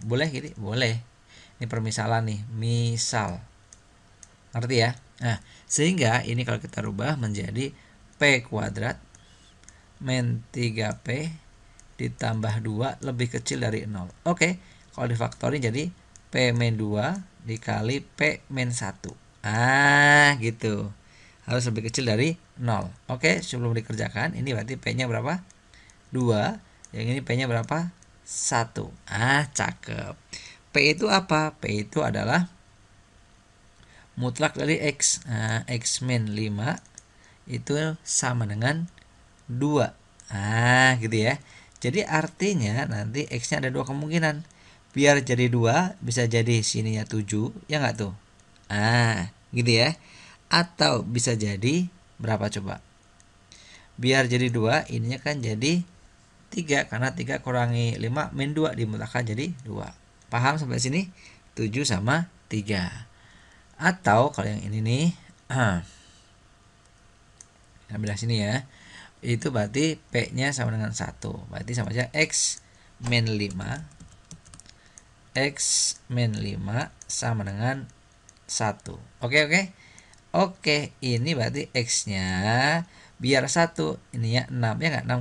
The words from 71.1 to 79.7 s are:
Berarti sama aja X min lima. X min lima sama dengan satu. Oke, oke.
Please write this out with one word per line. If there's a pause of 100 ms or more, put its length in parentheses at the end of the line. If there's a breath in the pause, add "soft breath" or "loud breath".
Berarti
sama
aja
X (440 soft breath)
min (160)
lima. (1400 soft breath)
X (560)
min
lima (180)
sama
dengan (560)
satu. (240)
Oke,
oke. (760 soft breath)